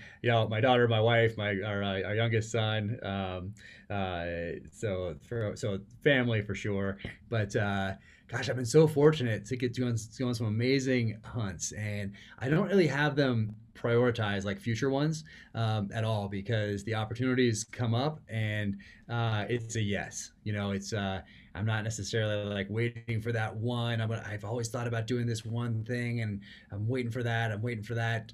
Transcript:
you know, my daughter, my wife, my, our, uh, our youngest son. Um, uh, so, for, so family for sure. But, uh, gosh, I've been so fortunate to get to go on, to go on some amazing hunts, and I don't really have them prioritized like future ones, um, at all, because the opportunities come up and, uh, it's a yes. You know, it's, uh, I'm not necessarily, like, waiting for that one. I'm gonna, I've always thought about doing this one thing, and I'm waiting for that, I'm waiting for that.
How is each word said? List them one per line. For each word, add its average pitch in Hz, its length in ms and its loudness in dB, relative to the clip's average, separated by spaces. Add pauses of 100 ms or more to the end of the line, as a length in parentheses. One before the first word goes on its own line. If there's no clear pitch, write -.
(220)
you 117 80 2
know, 113 160 6
my 110 140 0
daughter, 123 260 6
my 110 140 4
wife, 113 360 6
my, 104 240 0
our, 101 220 -2
uh, 98 200 0
our 98 120 -2
youngest 110 380 2
son. 107 500 0
Um, 95 520 -4 (360)
uh, 85 680 -4 (100)
so, 92 460 -4 (100)
for, 107 300 -4
so 98 240 -4 (240)
family 123 360 4
for 101 140 -4
sure. 98 440 -2 (300)
But, 107 280 0
uh, 98 380 0 (340)
gosh, - 200 -4
I've 120 80 -2
been 127 100 -2
so 156 200 8
fortunate 143 600 4
to 131 100 -4
get 123 180 -2
to 127 60 -4
go 123 80 0
on, 117 80 0
to - 220 -8
go 127 100 0
on 123 60 0
some 113 120 -2
amazing 123 800 2
hunts, 95 480 -6
and 104 400 -4 (260)
I 131 100 -2
don't 175 200 4
really 185 180 6
have 139 300 2
them 117 400 2 (180)
prioritized 113 680 2
like 98 160 -2
future 117 300 0
ones, 156 340 0 (300)
um, 110 380 0
at 110 120 -2
all, 107 240 0
because 101 560 -2
the 107 100 -4
opportunities 117 720 2
come 117 300 -2
up 151 340 0
and, 104 480 -2 (320)
uh, 113 400 0
it's 117 280 -4
a 113 40 0
yes. 98 520 -4 (120)
You 107 80 -2
know, 101 200 -2
it's, 98 200 -6
uh, 98 300 -2 (320)
I'm 95 100 -4
not 110 200 0
necessarily, 104 680 -2
like, 98 160 -2
waiting 117 540 -2
for 117 100 -2
that 110 240 -2
one. 117 440 -2
I'm 110 80 0
gonna, 113 200 -4
I've 101 160 -8
always 113 240 -4
thought 120 180 -4
about 113 200 -2
doing 120 200 0
this 113 180 -4
one 113 400 -2
thing, 120 360 -2
and 101 220 -4 (280)
I'm 104 160 -4
waiting 123 240 0
for 123 120 -4
that, 117 280 0
I'm 104 120 -4
waiting 113 220 -4
for 117 100 -6
that. 113 400 -2